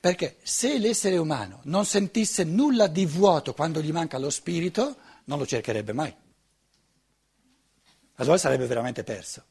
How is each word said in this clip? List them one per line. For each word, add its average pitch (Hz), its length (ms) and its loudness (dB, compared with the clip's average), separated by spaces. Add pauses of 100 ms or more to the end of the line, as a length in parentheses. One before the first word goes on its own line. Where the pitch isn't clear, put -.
Perché 180 420 -2
se 269 360 -2
l'essere 202 400 0
umano 127 460 -4
non 185 200 0
sentisse 202 600 0
nulla 220 420 4
di 180 180 2
vuoto 165 480 4
quando 156 300 -2
gli 156 100 -2
manca 160 240 -4
lo 139 140 -4
spirito, 175 680 -2 (280)
non 147 140 -6
lo 131 80 -2
cercherebbe 107 460 -4
mai. 139 240 -6 (2000)
Allora 156 240 4
sarebbe 135 280 2
veramente 120 380 -4
perso. - 460 -10